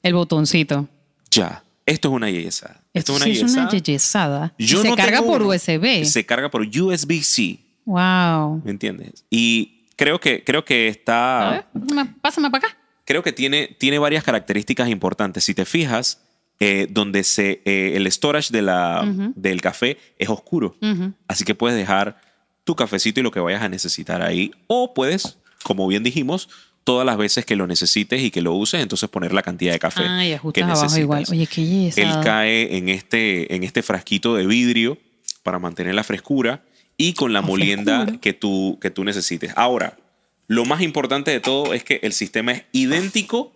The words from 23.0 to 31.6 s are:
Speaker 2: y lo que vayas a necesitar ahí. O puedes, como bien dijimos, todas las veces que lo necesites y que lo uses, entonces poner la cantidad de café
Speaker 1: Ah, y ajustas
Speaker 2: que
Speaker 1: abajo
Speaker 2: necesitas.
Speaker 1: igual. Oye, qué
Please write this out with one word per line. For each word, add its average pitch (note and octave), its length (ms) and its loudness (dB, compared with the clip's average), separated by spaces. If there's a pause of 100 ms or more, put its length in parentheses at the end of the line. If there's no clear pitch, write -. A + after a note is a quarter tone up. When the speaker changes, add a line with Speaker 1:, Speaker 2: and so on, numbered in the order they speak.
Speaker 2:
y C3 40 0
lo A2+ 80 0
que G2 100 -4
vayas F#2 220 -2
a G#2 40 -2
necesitar F2 540 -4
ahí. F2 300 -2 (160)
O B3 260 0
puedes, C#3 440 -2 (260)
como F#2+ 240 -2
bien G#2 160 2
dijimos, C3+ 440 -2 (380)
todas B2+ 200 2
las A#2+ 120 2
veces G#2+ 280 0
que G#2+ 120 0
lo F#2+ 100 0
necesites G2+ 540 0
y A#2 100 0
que F2 100 -2
lo F2 120 0
uses, G#2+ 280 0
entonces G#2 280 -4
poner F2+ 240 -4
la G2 80 2
cantidad F2 320 -2
de E2 60 -2
café B2 260 -2
Speaker 1:
Ah, F3+ 200 0
y E3 80 -2
ajustas D3+ 200 -6
Speaker 2:
que F#3 100 2
Speaker 1:
abajo E3 200 2
Speaker 2:
necesitas. D#3 180 2
Speaker 1:
igual. D3 280 0
Oye, E3 180 0
qué D#3+ 180 -2